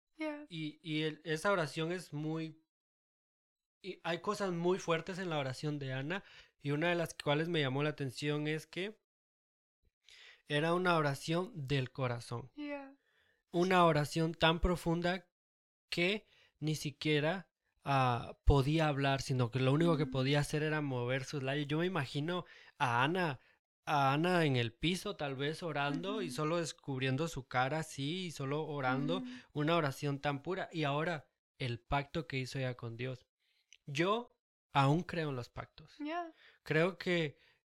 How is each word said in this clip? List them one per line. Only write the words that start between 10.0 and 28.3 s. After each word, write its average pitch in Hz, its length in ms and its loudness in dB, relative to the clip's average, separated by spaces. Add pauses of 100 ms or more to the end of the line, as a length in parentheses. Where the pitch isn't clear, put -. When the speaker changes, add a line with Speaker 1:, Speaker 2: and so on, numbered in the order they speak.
Speaker 2:
era 151 260 2
una 180 220 4
oración 160 580 0
del 135 380 -2
corazón. 120 640 -4
Speaker 1:
Ya. 285 380 -8 (560)
Speaker 2:
Una 180 340 4
oración 160 500 2
tan 165 260 4
profunda 175 680 0 (640)
que 190 360 0 (340)
ni 151 140 0
siquiera, 151 760 0 (360)
ah, 131 600 2
podía 151 440 6
hablar, 135 340 0
sino 127 280 0
que 131 100 -2
lo 131 120 4
único 165 240 4
que 151 80 2
Speaker 1:
Ujú. 131 80 -6
Speaker 2:
podía 135 280 2
hacer 143 220 -2
era 156 180 0
mover 131 440 -2
sus 143 180 -6
labios. 139 260 -2
Yo 151 100 0
me 170 80 2
imagino 170 580 -2 (340)
a 120 260 4
Ana, 165 360 2 (440)
a 139 280 4
Ana 170 320 4
en 135 120 4
el 117 160 0
piso, 180 440 -2
tal 143 200 -4
vez 147 260 -4
orando, 147 600 -2
y 170 60 -4
Speaker 1:
Ujú. 127 80 -8
Speaker 2:
solo 156 220 0
descubriendo 135 680 -2
su - 200 -8
cara 135 320 0
así, 160 460 -4
y 165 40 -6